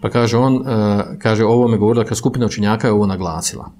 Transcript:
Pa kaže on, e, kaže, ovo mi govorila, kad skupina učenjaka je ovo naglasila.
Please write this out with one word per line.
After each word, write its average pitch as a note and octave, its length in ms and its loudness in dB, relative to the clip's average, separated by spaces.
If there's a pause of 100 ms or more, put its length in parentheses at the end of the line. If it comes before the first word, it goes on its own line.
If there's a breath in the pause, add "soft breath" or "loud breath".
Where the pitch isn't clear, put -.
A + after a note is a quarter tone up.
Pa A2+ 80 -2
kaže A#2 260 0
on, C3 180 4
e, G#2+ 500 0 (140)
kaže, A2 260 0
ovo A#2 240 4
mi A2 100 2
govorila, A2 260 2
kad A2 140 -6
skupina A#2+ 280 -2
učenjaka G#2+ 400 -2
je A2 60 2
ovo G#2 140 2
naglasila. F2+ 720 -6